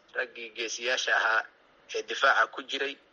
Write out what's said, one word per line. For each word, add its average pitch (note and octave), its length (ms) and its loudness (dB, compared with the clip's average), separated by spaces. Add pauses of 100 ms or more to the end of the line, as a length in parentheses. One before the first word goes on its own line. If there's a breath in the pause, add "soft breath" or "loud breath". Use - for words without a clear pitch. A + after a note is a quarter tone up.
(140)
raggii A#2+ 400 -6
geesiyaasha A#2 640 -2
ahaa A2+ 260 2 (480)
ee - 120 -4
difaaca - 440 4
ku - 160 -8
jiray, C#3 320 -4 (180)